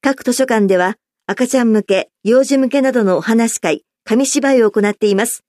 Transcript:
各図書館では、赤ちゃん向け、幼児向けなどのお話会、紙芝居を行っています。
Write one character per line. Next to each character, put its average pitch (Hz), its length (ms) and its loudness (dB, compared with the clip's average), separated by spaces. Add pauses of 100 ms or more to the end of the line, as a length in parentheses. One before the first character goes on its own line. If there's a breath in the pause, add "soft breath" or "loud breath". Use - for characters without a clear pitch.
各 277 220 -2
図 247 100 -2
書 262 120 0
館 220 220 0
で 190 80 2
は、 180 200 -2 (320)
赤 247 200 -4
ち 262 100 -2
ゃ 247 60 2
ん 233 60 2
向 214 140 2
け、 185 260 -2 (140)
幼 247 200 4
児 269 140 0
向 262 100 0
け 277 140 0
な 262 100 0
ど 240 140 0
の 185 120 0
お - 40 -4
話 226 380 0
会、 160 260 -4 (180)
紙 254 220 0
芝 277 300 0
居 240 80 4
を 208 80 2
行 208 160 0
っ 208 60 -2
て 214 140 -2
い 202 80 2
ま 202 100 0
す。 - 240 -12